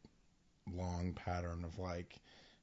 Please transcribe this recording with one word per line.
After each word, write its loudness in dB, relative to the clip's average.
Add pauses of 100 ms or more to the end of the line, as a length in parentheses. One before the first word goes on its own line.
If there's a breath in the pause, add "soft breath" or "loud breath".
(720)
long 2
pattern 0
of, -4
like, -2 (480 soft breath)